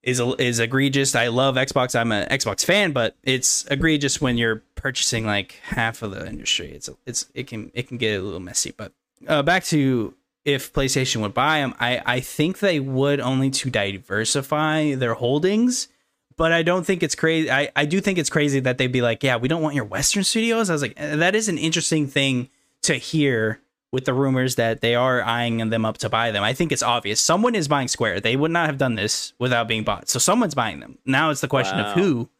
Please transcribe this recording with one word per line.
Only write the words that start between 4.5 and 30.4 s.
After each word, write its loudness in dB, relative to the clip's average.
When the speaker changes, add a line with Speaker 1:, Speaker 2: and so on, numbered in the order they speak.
Speaker 1:
purchasing, -2
like, -4
half -4
of -6
the -10
industry. -4
It's, -14
it's, -6
it -8
can, -12
it -6
can -10
get 0
a -6
little -8
messy. -6
But, -14
uh, 2
back 2
to 2
if -2
PlayStation 0
would -2
buy 2
'em, -2
I, 0
I 0
think -2
they 2
would 2
only 2
to -4
diversify 0
their 0
holdings. 2
But 2
I 2
don't 2
think 0
it's -2
crazy. 2
I, 0
I 2
do 0
think 0
it's -2
crazy 2
that 0
they'd 2
be 2
like, 0
"Yeah, 2
we -2
don't 0
want -2
your 0
Western 0
studios." 0
I 2
was 0
like, -4
"Eh, -6
that 2
is 0
an -2
interesting 0
thing 0
to 0
hear 0
with -4
the 0
rumors 2
that 0
they 2
are 2
eyeing 0
them 0
up -4
to -4
buy 2
them." 0
I 0
think -2
it's -2
obvious. 0
Someone 2
is 0
buying 0
Square. 0
They 2
would 2
not 2
have -2
done 2
this -4
without 0
being -2
bought. -4
So -2
someone's 2